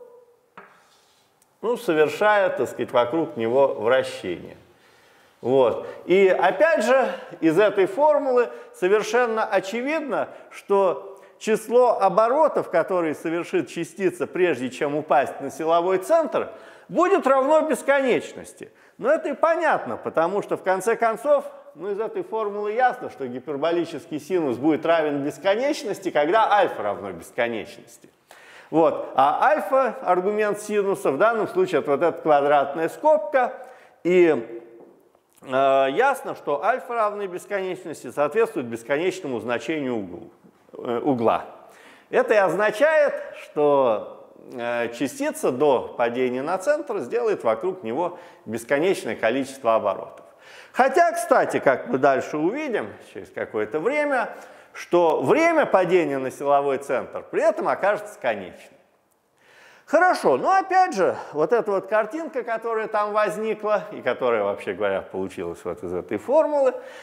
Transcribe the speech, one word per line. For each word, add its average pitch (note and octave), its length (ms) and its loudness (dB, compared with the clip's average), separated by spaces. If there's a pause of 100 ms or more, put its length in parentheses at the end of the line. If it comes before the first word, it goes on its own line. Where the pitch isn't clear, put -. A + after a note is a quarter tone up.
(1600)
ну, A3+ 160 -2
совершая, F#3 720 2
так B2 200 -2
сказать, - 220 -8
вокруг B2 460 0
него A#2+ 320 2
вращение. G#2+ 880 -2 (840)
Вот. B2 480 2 (180)
И F#3+ 220 4
опять G3+ 560 2
же, A#3+ 260 2 (300)
из D#3+ 180 2
этой G3 280 4
формулы C4+ 640 2 (240)
совершенно G#3+ 720 0
очевидно, A#3 840 -2 (240)
что - 720 -2 (160)
число A3+ 640 2
оборотов, A3+ 680 2
которые E3+ 440 0
совершит E3 560 -4
частица, E3+ 580 -4
прежде C#3+ 420 0
чем C#3+ 260 -4
упасть D3 460 0
на C#3 100 -8
силовой E3+ 460 0
центр, G3 540 0 (360)
будет E4+ 400 2
равно C4+ 340 2
бесконечности. C4+ 1120 -2 (260)
Но G#3 120 -2
это D#4+ 200 0
и C#4 40 -4
понятно, D4+ 640 0
потому E3+ 440 -2
что, - 140 -4
в - 80 -10
конце F#3+ 320 0
концов, A#3 480 0 (320)
ну, F3+ 160 -8
из G3 80 -6
этой G#3+ 240 -6
формулы G#3 480 -6
ясно, A3+ 380 0
что - 180 -10
гиперболический D3 920 -4
синус D3+ 380 -2
будет D3+ 280 2
равен D3+ 380 2
бесконечности, G3 880 -2
когда E3+ 400 2
альфа F3+ 320 2
равно G2 280 -6
бесконечности. F#2 1000 -8 (600)
Вот. D#3 460 2
А C#3+ 280 4
альфа, C4 600 2
аргумент G#3 580 0
синуса, G3 500 -2
в C3+ 60 -2
данном G#3+ 320 2
случае F3+ 320 0
это D3 100 -2
вот C#3 120 2
эта E3 180 0
квадратная C#3+ 640 2
скобка. C#4+ 640 0 (500)
И E3+ 600 2 (840)
э, C3+ 460 2
ясно, G#3 440 -2
что - 280 -4
альфа A#3+ 300 -2
равной G#3 340 -2
бесконечности F3 840 -8
соответствует D3+ 560 -2
бесконечному C#3+ 720 -4
значению B2 580 -4
угу-, F2 340 -10 (460)
э, - 220 -4
угла. A2+ 460 2 (640)
Это A#3+ 240 2
и G#3+ 40 6
означает, G#3+ 760 2 (300)
что, C#3 840 2 (260)
э, A#2+ 400 -4
частица C4+ 580 -4
до B2+ 460 2
падения B2+ 460 0
на F3 140 -4
центр C#4+ 420 -2
сделает G#3 440 -2
вокруг A#2+ 400 -2
него D3+ 360 -4 (260)
бесконечное C3+ 720 -2
количество A#2 600 0
оборотов. - 500 -4 (460)
Хотя, D#4+ 400 4
кстати, A#3 480 2
как - 280 2
мы A#2+ 100 -2
дальше C3+ 400 2
увидим G3+ 500 -2 (260)
через F#2+ 160 -16
какое-то G#2+ 500 -4
время, C4 500 -2 (440)
что E3+ 480 2
время D4 440 4
падения F3 520 2
на C3 140 -4
силовой C#3+ 480 2
центр A2+ 500 -6
при G#3+ 140 0
этом D#4 240 0
окажется F#3 520 -2
конечным. G2+ 540 -6 (1120)
Хорошо, C#4+ 520 4
но F4+ 180 2
опять F#4 400 2
же, D3+ 200 2 (180)
вот D3+ 180 0
эта A3 180 0
вот F#3+ 180 -2
картинка, A#3 560 -4
которая A3+ 440 -6
там G#3 260 -2
возникла, G#3+ 800 -2
и B2+ 100 -12
которая, A#2 420 0
вообще G2+ 300 -4
говоря, G2 280 0
получилась F#2 640 -8
вот F2 200 -8
из F2+ 100 -6
этой F2+ 240 -4
формулы, C#4+ 560 0 (300)